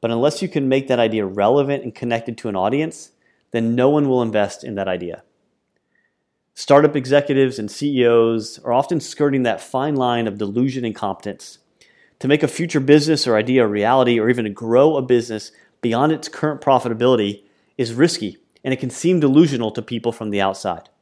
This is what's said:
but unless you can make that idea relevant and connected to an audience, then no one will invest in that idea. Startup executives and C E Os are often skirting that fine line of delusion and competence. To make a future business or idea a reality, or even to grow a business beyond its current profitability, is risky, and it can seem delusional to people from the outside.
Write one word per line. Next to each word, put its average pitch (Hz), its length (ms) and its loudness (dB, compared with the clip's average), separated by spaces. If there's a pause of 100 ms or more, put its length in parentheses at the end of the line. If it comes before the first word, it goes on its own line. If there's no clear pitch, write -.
but 117 100 -2
unless 135 300 0
you 190 80 -4
can 139 200 -2
make 135 200 0
that 123 120 2
idea 110 260 0
relevant 123 560 0
and 123 120 -10
connected 117 440 -6
to 123 100 -8
an 101 80 -4
audience, 135 540 -4 (400)
then 113 240 -2
no 127 160 4
one 147 180 2
will 127 140 2
invest 104 420 -2
in 107 120 -8
that 95 120 -4
idea. 90 340 -8 (1300)
Startup 147 420 4
executives 135 640 0
and 107 100 -8
C 143 300 -4
E 120 80 6
Os 113 560 2
are 123 80 -2
often 139 260 0
skirting 139 460 -2
that 113 160 -2
fine 143 340 -4
line 120 320 0
of 107 120 -8
delusion 120 460 -4
and 113 80 -4
competence. - 680 -10 (600)
To - 80 -8
make 147 160 2
a 151 60 0
future 165 320 -4
business 147 480 4
or 113 80 2
idea 123 260 2
a 110 60 2
reality, 117 500 2
or 107 100 0
even 120 160 0
to 107 60 -4
grow 123 460 2
a 139 60 -2
business 117 500 -2 (280)
beyond 123 300 0
its - 180 -4
current - 320 -6
profitability, 117 840 0 (320)
is 117 180 -4
risky, 120 440 -2 (260)
and 131 100 -2
it 127 60 -8
can 160 100 -6
seem 175 300 0
delusional 139 500 4
to 117 100 -8
people 117 300 -6
from 113 200 -8
the 101 100 -2
outside. 98 480 -4 (140)